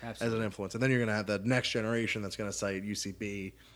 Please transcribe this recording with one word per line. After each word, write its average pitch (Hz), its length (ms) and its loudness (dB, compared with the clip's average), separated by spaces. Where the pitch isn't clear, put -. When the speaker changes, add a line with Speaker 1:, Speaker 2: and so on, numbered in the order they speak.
Speaker 1:
as - 0 -
an 117 60 -8
Speaker 2:
Absolutely. 113 360 0
Speaker 1:
influence. 98 300 -4
And 117 80 2
then 131 80 6
you're 123 80 4
gonna 110 160 2
have 107 100 0
the 101 140 2
next 120 320 2
generation 113 500 0
that's 98 140 -6
gonna 101 180 -4
cite 98 300 -2
U 104 100 -2
C 98 200 -4
B, 101 400 -6